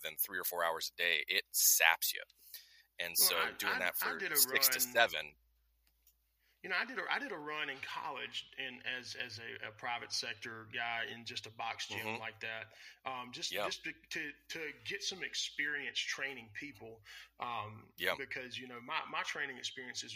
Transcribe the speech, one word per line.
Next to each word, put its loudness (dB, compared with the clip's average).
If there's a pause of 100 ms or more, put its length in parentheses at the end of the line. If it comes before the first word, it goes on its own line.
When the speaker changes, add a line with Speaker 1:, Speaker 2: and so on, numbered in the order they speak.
Speaker 1:
than -6
three -2
or -2
four 0
hours 0
a -2
day, 4
it 2
saps 8
you. -8 (800)
And -4
Speaker 2:
Well, 10
Speaker 1:
so 4
Speaker 2:
I, 4
Speaker 1:
doing 2
Speaker 2:
I, 0
Speaker 1:
that 2
Speaker 2:
I 0
Speaker 1:
for -4
Speaker 2:
did 0
a 6 (120)
Speaker 1:
six 8
to 2
Speaker 2:
run 2
Speaker 1:
seven. 6 (1300)
Speaker 2:
You -6
know, 2
I 6
did -6
a, 0
I 4
did -4
a -4
run -2
in -6
college -4 (120)
in, -6
as, -4
as -6
a, -8
a -10
private -4
sector -4
guy 0 (100)
in -10
just -8
a -14
box -4
gym -2
Speaker 1:
Mm-hmm. -2
Speaker 2:
like -6
that. -6 (440)
Um, -6
just, -4
Speaker 1:
Yeah. 0
Speaker 2:
just -2
to, -4 (180)
to, -4 (180)
to -6 (260)
get -4
some -4
experience -2
training -2 (100)
people. -10 (400)
Um, -4 (100)
Speaker 1:
Yeah. 4
Speaker 2:
because, -6
you -8
know, -10
my, 0 (100)
my 0
training -2
experiences -6